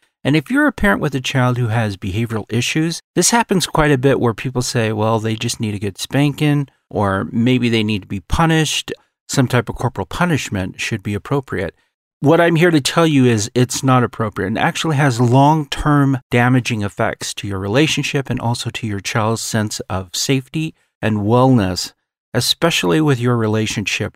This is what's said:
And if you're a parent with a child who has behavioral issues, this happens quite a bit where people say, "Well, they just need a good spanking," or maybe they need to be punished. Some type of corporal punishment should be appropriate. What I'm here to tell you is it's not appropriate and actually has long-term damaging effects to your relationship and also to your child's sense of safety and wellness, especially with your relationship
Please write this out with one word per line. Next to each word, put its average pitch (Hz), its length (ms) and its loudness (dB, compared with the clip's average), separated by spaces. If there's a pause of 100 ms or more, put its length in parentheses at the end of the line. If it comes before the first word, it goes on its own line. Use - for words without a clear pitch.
(240)
And 135 100 2
if 151 160 0
you're 285 160 2
a 285 60 2
parent 196 300 0
with 143 120 -4
a 139 60 -4
child 123 380 0
who 123 100 -2
has 107 300 -2
behavioral 110 500 -6
issues, 156 540 -2 (140)
this 175 160 2
happens 226 360 0
quite 151 240 2
a 139 60 4
bit 131 200 2
where 113 160 0
people 127 280 -6
say, 113 320 -2
"Well, 110 260 0
they 113 160 -2
just 117 240 -6
need 107 160 -4
a 98 40 -8
good 101 180 -6
spanking," 143 720 0 (200)
or 98 440 0
maybe 120 340 2
they 113 160 2
need 107 200 -2
to - 40 -20
be 98 140 -8
punished. 160 720 0 (340)
Some 127 220 0
type 120 180 0
of - 80 -8
corporal - 320 -4
punishment 104 720 -4
should - 240 -6
be 104 120 -4
appropriate. 98 600 -6 (460)
What 160 180 6
I'm 170 160 4
here 170 160 4
to 156 80 4
tell 165 260 2
you 139 200 4
is 110 280 2
it's - 300 0
not 127 220 4
appropriate 104 420 -4
and 110 100 -2
actually 160 380 -2
has 131 240 2
long-term 139 1000 2 (120)
damaging 123 500 2
effects 101 520 -6
to - 160 -10
your 98 100 -6
relationship 139 680 -2
and 123 100 -2
also 120 300 -4
to - 180 -8
your 101 140 -6
child's 110 400 -2
sense 107 480 -4
of 92 260 -8
safety 139 580 -4 (280)
and 107 160 0
wellness, 110 720 2 (420)
especially 165 680 0
with 147 180 2
your 120 200 0
relationship 110 800 -2